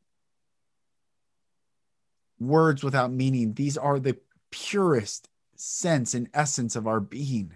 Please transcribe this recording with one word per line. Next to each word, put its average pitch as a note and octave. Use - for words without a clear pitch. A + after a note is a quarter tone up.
words D3
without B2+
meaning. B2+
These C#3+
are C#3+
the C3
purest D#3+
sense D3
and B2
essence C3+
of A2+
our A2
being. A2